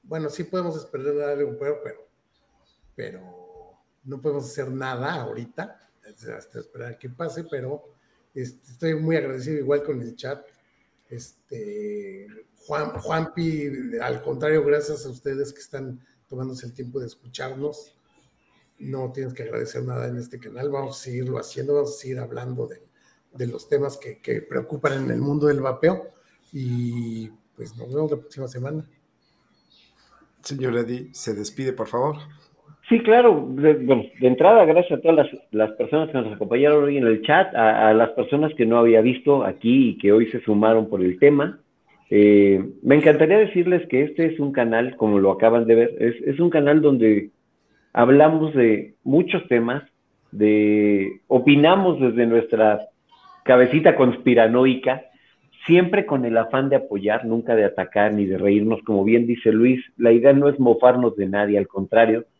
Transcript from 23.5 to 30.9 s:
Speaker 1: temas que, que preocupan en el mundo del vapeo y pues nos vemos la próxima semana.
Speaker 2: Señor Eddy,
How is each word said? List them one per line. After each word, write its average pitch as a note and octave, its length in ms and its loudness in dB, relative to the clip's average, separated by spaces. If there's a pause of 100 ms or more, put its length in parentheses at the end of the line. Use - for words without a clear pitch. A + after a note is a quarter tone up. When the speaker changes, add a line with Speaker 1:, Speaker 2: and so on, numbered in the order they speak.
Speaker 1:
temas C#3 300 -4
que, - 240 -20
que A#2 200 -8
preocupan C3+ 640 -8
en B2+ 80 -6
el A#2 100 -4
mundo C#3+ 260 -2
del C#3+ 120 0
vapeo D#3 480 -2 (460)
y A#2+ 760 -8 (260)
pues A2+ 200 -18
nos A#2 180 -16
vemos D3+ 180 -4
la C#3+ 60 -4
próxima - 300 -16
semana. C#3 380 -12 (1600)
Speaker 2:
Señor B2+ 360 -6
Eddy, A#2 360 -8